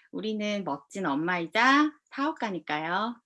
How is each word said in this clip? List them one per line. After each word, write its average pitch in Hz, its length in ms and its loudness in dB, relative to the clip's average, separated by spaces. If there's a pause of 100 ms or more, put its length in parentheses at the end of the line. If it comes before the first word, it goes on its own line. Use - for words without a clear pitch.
(100)
우리는 208 540 -4
멋진 180 420 -6
엄마이자 180 840 4 (180)
사업가니까요. 202 1160 -4